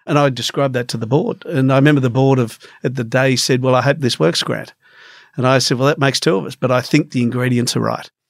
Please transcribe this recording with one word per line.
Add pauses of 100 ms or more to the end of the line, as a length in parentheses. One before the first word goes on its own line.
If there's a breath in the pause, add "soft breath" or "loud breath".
And
I
described
that
to
the
board.
And
I
remember
the
board
of, (240 loud breath)
at
the
day
said,
"Well,
I
hope
this
works,
Grant." (640 soft breath)
And
I
said,
"Well,
that
makes
two
of
us,
but
I
think
the
ingredients
are
right." (220)